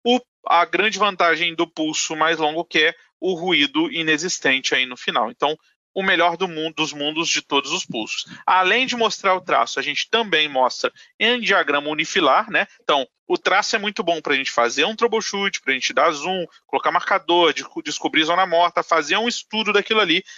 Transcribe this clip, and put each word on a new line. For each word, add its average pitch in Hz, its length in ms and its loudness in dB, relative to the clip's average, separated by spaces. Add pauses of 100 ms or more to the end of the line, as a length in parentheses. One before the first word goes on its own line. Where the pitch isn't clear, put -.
o, 247 160 2 (280)
a 170 180 4
grande 196 340 -2
vantagem 175 560 2
do 165 120 0
pulso 156 500 -6
mais 156 220 2
longo, 160 260 -2
que - 140 -2
é 160 160 2 (260)
o 185 140 -2
ruído 156 580 0
inexistente 156 840 -2
aí 127 120 0
no 127 100 -12
final. 123 340 -2
Então, 147 240 -2 (400)
o 190 80 -2
melhor 175 340 2
do 185 120 -2
mundo, 160 280 -8
dos 151 160 -2
mundos 151 360 -4
de - 140 -2
todos 139 300 -2
os 180 120 -4
pulsos. - 400 -8 (220)
Além 185 400 2
de 240 100 -4
mostrar 202 380 0
o 180 60 -2
traço, 143 380 0
a 131 40 -2
gente 139 260 -6
também 175 400 0
mostra 127 440 0 (260)
em 240 220 0
diagrama 156 480 0
unifilar, 160 640 2
né? 180 160 0 (160)
Então, 143 240 0 (200)
o 180 100 0
traço 190 380 0
é 220 40 -2
muito 208 240 -6
bom 170 200 -2
pra 143 140 0
gente 135 140 -4
fazer 120 340 0
um 220 100 -2
troubleshoot, 202 640 -2
pra 135 140 -2
gente 127 180 -2
dar 139 200 4
zoom, 170 340 -6 (200)
colocar 151 260 -2
marcador, 175 600 2
de-, 135 120 -8 (200)
descobrir 151 400 -2
zona 175 220 2
morta, 170 360 2
fazer 160 340 0
um 226 120 0
estudo 214 440 -4
daquilo 202 280 2
ali, 180 220 2 (160)